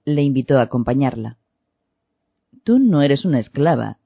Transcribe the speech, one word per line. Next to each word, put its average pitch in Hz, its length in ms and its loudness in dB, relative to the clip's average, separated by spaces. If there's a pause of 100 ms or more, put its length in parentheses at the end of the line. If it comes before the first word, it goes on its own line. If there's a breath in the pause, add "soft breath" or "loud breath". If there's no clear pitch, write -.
le 147 200 0
invitó 135 340 0
a 123 60 2
acompañarla. 120 720 -4 (1300)
«Tú 240 160 2
no 190 240 4
eres 139 200 2
una 156 140 0
esclava», 123 680 -2